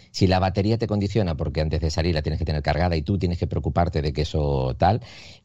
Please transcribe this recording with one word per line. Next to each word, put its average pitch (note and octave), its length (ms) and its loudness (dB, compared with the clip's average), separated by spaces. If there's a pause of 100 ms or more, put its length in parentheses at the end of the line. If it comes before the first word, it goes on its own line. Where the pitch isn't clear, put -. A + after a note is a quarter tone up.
(100)
si - 160 2
la F#2 140 4
batería G2 360 2
te A2+ 120 -2
condiciona, G2+ 480 0
porque D2+ 240 -2
antes D#2 200 0
de E2 80 0
salir D#2+ 280 0
la D2+ 60 0
tienes D#2 180 -2
que - 40 0
tener D2+ 200 -2
cargada E2 320 2
y D#2 60 0
tú G2+ 140 0
tienes F2 220 -2
que E2+ 80 0
preocuparte D#2+ 560 0
de D2 100 -2
que D2 100 -2
eso C#2 540 0
tal, F#2+ 260 2 (420)